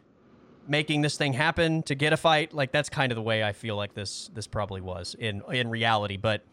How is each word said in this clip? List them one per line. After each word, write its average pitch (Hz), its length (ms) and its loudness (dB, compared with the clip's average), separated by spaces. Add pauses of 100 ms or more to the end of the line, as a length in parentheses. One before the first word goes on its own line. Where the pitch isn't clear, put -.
(680)
making 147 360 2
this 151 140 0
thing 143 160 2
happen 160 520 2
to 147 100 -2
get 151 180 2
a 156 40 4
fight, 156 360 4
like, 139 200 -2
that's 147 160 2
kind 131 240 0
of 113 40 -4
the 110 60 -4
way 110 220 2
I 104 80 0
feel 107 240 -6
like 101 180 -4
this, - 400 -10
this 107 140 -10
probably 98 320 -4
was 90 380 -8
in, 104 240 -4 (100)
in 123 180 -2
reality. 110 460 2
But 107 260 -2 (100)